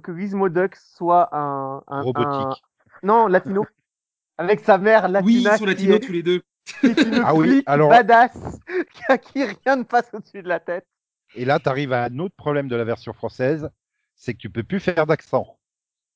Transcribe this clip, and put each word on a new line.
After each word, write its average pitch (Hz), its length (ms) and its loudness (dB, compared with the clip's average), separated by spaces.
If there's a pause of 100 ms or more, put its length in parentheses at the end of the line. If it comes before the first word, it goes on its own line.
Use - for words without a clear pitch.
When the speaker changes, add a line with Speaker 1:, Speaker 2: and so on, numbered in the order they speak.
Speaker 1:
que 170 160 -12
Gizmo 196 300 -2
Duck 180 300 -2
soit 175 580 0
un, 139 520 -6
un, 139 140 -6
Speaker 2:
Robotique. 131 300 -2
Speaker 1:
un, 135 240 -4 (480)
non, 220 240 4
latino. 190 380 0 (360)
Speaker 2:
<laughs> - 360 -20
Speaker 1:
Avec 202 240 0
sa 202 160 4
mère 214 280 4
Speaker 3:
Oui, 180 60 -2
Speaker 1:
latina 208 440 4
Speaker 3:
ils - 20 2
sont 214 80 -6
Speaker 1:
qui 196 40 2
Speaker 3:
latinos 190 280 4
Speaker 1:
est, - 20 -2
Speaker 3:
tous 190 140 -6
les 170 100 -4
deux. 175 180 0 (380)
Speaker 1:
qui - 80 2
est 240 160 2
une 226 220 0
Speaker 2:
Ah 147 100 2
oui, 160 120 4
Speaker 1:
flic 269 200 4
Speaker 2:
alors 147 220 4
Speaker 1:
badass, 233 420 4
<laughs> - 640 -10
qui, - 160 -20
à 269 80 2
qui - 260 -8
rien 254 320 -4
ne 247 80 -4
passe 240 300 -2
au-dessus 202 300 -16
de 170 40 -12
la 170 140 -4
tête. 175 240 -8 (500)
Speaker 2:
Et 123 80 -10
là, 139 160 0
t'arrives 139 320 -4
à 123 140 0
un 120 140 -8
autre 185 180 -8
problème 143 320 -4
de 120 80 -4
la 117 80 -2
version 113 260 -6
française, 143 580 -4 (460)
c'est - 180 -10
que 117 60 -16
tu 110 100 -14
peux 117 140 -6
plus 190 160 -4
faire 165 280 0
d'accent. 139 500 -2 (580)